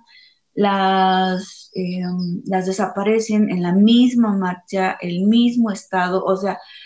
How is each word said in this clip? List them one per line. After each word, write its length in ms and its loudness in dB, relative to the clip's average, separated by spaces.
las, 1160 0
em, 720 -6
las 200 -2
desaparecen 840 -2
en 120 -2
la 100 0
misma 600 4
marcha, 640 -4
el 240 -4
mismo 460 2
estado, 540 -2
o 120 0
sea, 220 -6